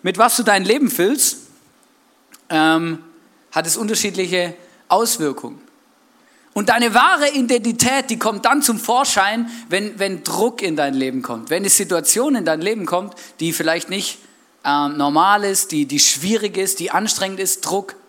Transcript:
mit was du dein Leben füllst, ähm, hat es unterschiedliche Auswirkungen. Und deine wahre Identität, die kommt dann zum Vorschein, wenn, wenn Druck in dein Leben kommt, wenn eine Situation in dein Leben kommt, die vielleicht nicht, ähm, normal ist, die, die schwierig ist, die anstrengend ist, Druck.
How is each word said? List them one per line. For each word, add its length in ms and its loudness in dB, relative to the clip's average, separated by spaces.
mit 140 -2
was 200 4
du 60 0
dein 220 2
Leben 260 2
füllst, 500 0
ähm, 560 0
hat 140 -2
es 100 -2
unterschiedliche 800 -2
Auswirkungen. 720 0
Und 160 0
deine 240 2
wahre 360 6
Identität, 800 0
die 100 -4
kommt 280 -2
dann 160 4
zum 160 0
Vorschein, 720 0
wenn, 300 -4
wenn 260 -4
Druck 380 -2
in 120 -2
dein 200 0
Leben 260 -2
kommt, 300 -10
wenn 80 0
eine 100 -2
Situation 680 0
in 120 -2
dein 160 0
Leben 240 -2
kommt, 280 -4
die 120 -2
vielleicht 380 -2
nicht, 280 -6
ähm, 320 0
normal 480 4
ist, 260 -2
die, 140 0
die 160 -2
schwierig 560 0
ist, 240 -4
die 100 -6
anstrengend 500 -2
ist, 200 -4
Druck. 340 -6